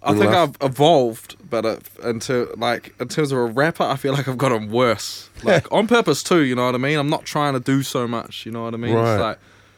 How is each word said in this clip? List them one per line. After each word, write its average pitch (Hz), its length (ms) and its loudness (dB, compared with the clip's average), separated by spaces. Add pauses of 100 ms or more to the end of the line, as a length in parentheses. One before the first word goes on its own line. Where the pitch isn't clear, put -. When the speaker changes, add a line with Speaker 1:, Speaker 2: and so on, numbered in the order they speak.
Speaker 1:
I 139 100 2
Speaker 2:
the 107 60 2
Speaker 1:
think 202 120 4
Speaker 2:
last 160 300 2
Speaker 1:
I've 139 100 0
evolved, 127 640 2 (140)
but, 113 160 -2
uh, 104 120 -2 (260)
into, 120 540 -4
like, 117 420 -4
in 123 80 -6
terms 143 240 -2
of 135 80 0
a 120 60 2
rapper, 139 380 0
I 135 120 0
feel 135 180 -2
like 139 140 -2
I've 127 100 -4
gotten 117 340 0
worse. 117 640 0
Speaker 2:
<laughs> - 80 -16
Speaker 1:
Like, 175 300 2
on 208 140 2
purpose 220 360 2
too, 175 180 4
you 127 140 0
know 123 120 0
what 123 80 0
I - 20 -2
mean? 143 200 -2
I'm 143 120 -2
not 156 160 -4
trying 147 280 -2
to 131 60 -2
do 135 240 0
so 123 240 -4
much, - 380 -8
you 113 80 -12
know 117 100 -8
what 117 100 -6
I 113 40 -8
mean? 113 160 -2
Speaker 2:
Right. 113 220 2
Speaker 1:
It's 101 60 0
like, 110 180 -4 (380)